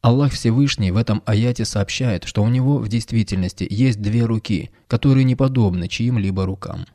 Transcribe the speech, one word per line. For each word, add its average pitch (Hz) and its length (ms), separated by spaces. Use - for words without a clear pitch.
Аллах 127 320
Всевышний 117 580
в 95 60
этом 110 280
аяте 113 380
сообщает, 104 600
что - 180
у 113 60
него 131 300
в 110 100
действительности 101 800
есть 110 320
две 113 240
руки, 110 460
которые 135 340
не 127 140
подобны 107 500
чьим-либо 98 580
рукам. 95 500